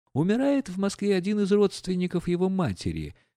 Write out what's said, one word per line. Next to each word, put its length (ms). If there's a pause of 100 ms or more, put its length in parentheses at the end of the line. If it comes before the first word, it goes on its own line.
(160)
умирает 520
в 120
Москве 360
один 260
из 100
родственников 760
его 220
матери, 640 (240)